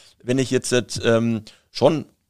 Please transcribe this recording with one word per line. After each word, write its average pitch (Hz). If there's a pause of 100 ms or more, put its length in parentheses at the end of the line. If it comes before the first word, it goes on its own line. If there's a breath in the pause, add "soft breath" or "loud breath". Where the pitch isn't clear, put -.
(240 loud breath)
wenn 131
ich 127
jetzt, 127 (300)
ähm, 113 (260 soft breath)
schon 143 (240)